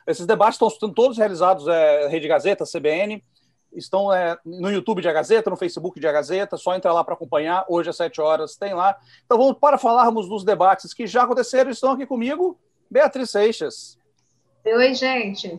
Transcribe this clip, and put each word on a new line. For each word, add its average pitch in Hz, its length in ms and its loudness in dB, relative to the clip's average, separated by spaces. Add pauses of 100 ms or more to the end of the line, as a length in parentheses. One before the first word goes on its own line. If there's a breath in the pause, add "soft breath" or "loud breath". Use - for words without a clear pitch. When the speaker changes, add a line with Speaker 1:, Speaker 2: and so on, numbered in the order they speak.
Speaker 1:
Esses 165 180 -4
debates 208 300 2
estão 226 140 2
sendo 214 240 -6
todos 233 240 2
realizados, 170 500 0
é, 151 400 2
Rede 151 180 -4
Gazeta, 160 400 0
C 165 140 -8
B 147 100 0
N, 202 340 -4 (500)
estão, 196 380 -2
é, 175 320 0
no 180 280 -6
YouTube 196 300 -4
de 170 80 -2
A 156 40 0
Gazeta, 202 360 0
no 180 80 -2
Facebook 170 420 -8
de 160 80 -2
A 151 40 2
Gazeta, 170 440 -2
só 180 180 -4
entra 185 200 0
lá 170 100 2
pra - 100 -8
acompanhar, 165 540 -2
hoje 170 220 -2
às 170 80 -8
sete 165 240 -4
horas 156 340 0
tem 202 180 -8
lá. 190 240 -2 (280 soft breath)
Então 247 120 2
vamos, 262 220 4
para 285 180 4
falarmos 233 520 2
dos 196 160 -8
debates 185 480 2
que 240 120 -8
já 220 180 2
aconteceram, 254 460 0
estão 262 220 0
aqui 269 140 -4
comigo, 285 520 -4 (320)
Beatriz 262 400 2
Seixas. 202 720 -2 (680)
Speaker 2:
Oi, 240 280 4
gente. 240 640 -4